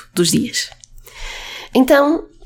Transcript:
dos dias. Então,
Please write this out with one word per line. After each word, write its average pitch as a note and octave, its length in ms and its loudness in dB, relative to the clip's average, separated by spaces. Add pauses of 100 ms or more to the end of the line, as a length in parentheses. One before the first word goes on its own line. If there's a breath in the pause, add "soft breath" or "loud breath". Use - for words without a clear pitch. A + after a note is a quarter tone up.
(140)
dos F3 160 0
dias. - 400 -4 (1040 loud breath)
Então, C#4+ 520 4 (200)